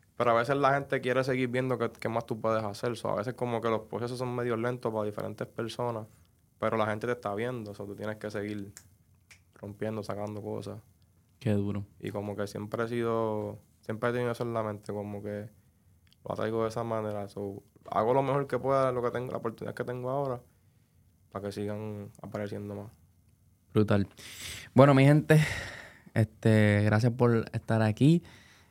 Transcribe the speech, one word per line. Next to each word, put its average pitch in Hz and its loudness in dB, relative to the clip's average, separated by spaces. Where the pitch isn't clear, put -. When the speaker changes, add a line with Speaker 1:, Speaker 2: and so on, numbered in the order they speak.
Speaker 1:
pero 120 4
a - 6
veces 123 2
la 139 4
gente 139 -2
quiere 127 2
seguir 127 0
viendo 127 0
qué, 117 -2
qué - -8
más 117 -4
tú 110 -6
puedes 110 0
hacer. 110 -6
So, 110 -6
a 101 -2
veces 110 -4
como 120 -4
que 117 -2
los 110 -2
procesos 120 -6
son 123 -6
medio 120 -2
lentos 123 -4
para 107 -2
diferentes 104 -8
personas, 113 -6
pero 110 0
la 107 2
gente 107 -2
te 120 0
está 104 -4
viendo, 110 -6
so, 101 -10
tú 101 -10
tienes 104 -6
que 107 -8
seguir 104 -8
rompiendo, 104 -6
sacando 104 -8
cosas. 104 -8
Speaker 2:
Qué 107 2
duro. 101 0
Speaker 1:
Y 107 -8
como 104 -6
que 101 -4
siempre 104 -6
he 113 -4
sido... 113 -2
Siempre 113 -4
he - 0
tenido 123 -2
eso 117 -6
en 117 -4
la 113 -2
mente, 107 -8
como 104 -8
que 104 -8
lo - -4
traigo 110 -2
de 113 0
esa 113 -4
manera. 107 -4
So, 101 -10
hago 110 2
lo 135 4
mejor 139 0
que 135 -2
pueda, 131 2
lo 123 -2
que 120 -2
tengo, 120 -4
la - -4
oportunidad 113 -6
que - -6
tengo 123 -6
ahora, 135 -4
para 101 -6
que 101 -4
sigan 104 -8
apareciendo 104 -8
más. 104 -12
Speaker 2:
Brutal. 104 6
Bueno, 139 10
mi 135 8
gente... 156 8
Este, 107 6
gracias 107 4
por 120 4
estar 113 0
aquí. 131 6